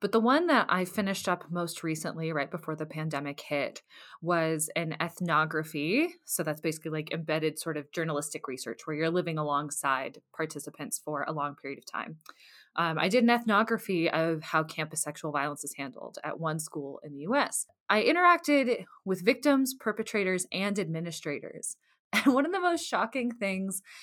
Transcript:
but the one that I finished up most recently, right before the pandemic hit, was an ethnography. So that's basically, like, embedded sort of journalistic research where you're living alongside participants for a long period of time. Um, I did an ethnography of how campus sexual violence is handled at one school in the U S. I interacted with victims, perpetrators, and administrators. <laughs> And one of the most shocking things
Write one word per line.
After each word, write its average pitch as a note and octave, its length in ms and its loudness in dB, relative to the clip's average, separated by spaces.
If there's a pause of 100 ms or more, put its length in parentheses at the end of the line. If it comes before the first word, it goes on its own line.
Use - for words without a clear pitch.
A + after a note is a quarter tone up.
but G3 120 -2
the A3+ 80 6
one C4+ 260 6
that C4+ 220 6
I F#3 160 2
finished G3 440 -2
up F3 220 0
most E3+ 320 -4
recently, D#3+ 500 -2
right C#3+ 180 -2
before D#3 260 -6
the D#3 100 -6
pandemic D3 540 -4
hit, - 420 -4 (380)
was D#3+ 560 0
an D#3+ 240 -2
ethnography. D#3+ 1080 0 (160)
So - 200 -2
that's D#3 160 -4
basically, D#3+ 320 -2
like, D#3 200 -4
embedded D#3 460 -2
sort D#3+ 180 -4
of D3 140 -8
journalistic D3+ 560 -4
research B2+ 380 -8
where D#3 120 -4
you're D#3+ 140 2
living E3 280 0
alongside C#3+ 800 0 (180)
participants D3+ 680 -6
for D3 180 -4
a D3 100 -4
long C#3+ 240 -4
period C#3 220 -10
of - 80 -20
time. - 320 -8 (560)
Um, E3 240 0
I D#3+ 100 4
did A#3 140 4
an A#3 80 8
ethnography A3 800 4
of D#3+ 340 0
how D#3 220 2
campus D#3 380 -4
sexual D3+ 280 -6
violence D3 320 -2
is C#3+ 140 -10
handled C3+ 480 -10
at D3+ 160 -6
one D#3+ 180 -2
school C#3+ 460 -8
in D3 80 -14
the C#3 80 -12
U F#3 160 0
S. - 300 0 (240)
I G#3+ 120 6
interacted D4 840 4 (180)
with F#3 180 -2
victims, C4 520 4
perpetrators, G3+ 760 -2
and G3+ 300 0
administrators. D#3+ 1000 -6
<laughs> - 40 -20 (400)
And C4 80 6
one C4+ 100 4
of E4+ 80 -2
the G4 80 0
most F4 260 2
shocking A#3 460 -2
things F#3+ 480 -4 (220)